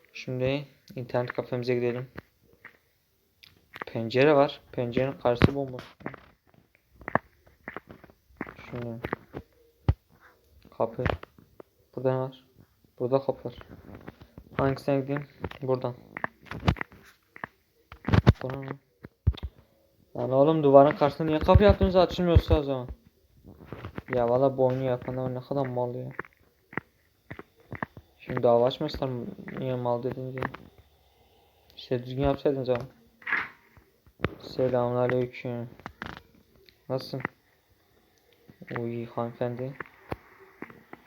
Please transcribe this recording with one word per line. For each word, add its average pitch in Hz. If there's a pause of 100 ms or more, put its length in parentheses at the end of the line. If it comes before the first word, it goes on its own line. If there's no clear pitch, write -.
(140)
Şimdi 131 (280)
internet 123
kafemize 123
gidelim. 123 (1900)
Pencere 127
var. 143 (100)
Pencerenin 127
karşısı 123
bomboş. 127 (2750)
Şimdi. 117 (1800)
Kapı. 117 (920)
Burada 131
ne 131
var? 131 (560)
Burada 131
kapı -
var. - (1040)
Hangisine 139
gideyim? 143 (340)
Buradan. 127 (2500)
Buna 135
ne? 135 (1500)
Lan 123
oğlum 151
duvarın 139
karşısında 151
niye 156
kapı 185
yaptınız? 190
Açılmıyorsa 170
o 143
zaman. 131 (1300)
Ya 120
valla 131
bu 131
oyunu 127
yapanlar 127
ne 127
kadar 139
mal 123
ya. 127 (2000)
Şimdi 127
dava 120
açmasınlar 135
mı? 120 (340)
Niye 131
mal 123
dedin 131
diye. 127 (1300)
İşte 123
düzgün 127
yapsaydınız 135
ama. 123 (1700)
Selamünaleyküm. 123 (1200)
Nasılsın? 131 (1600)
Uy 117
hanımefendi. 120 (1300)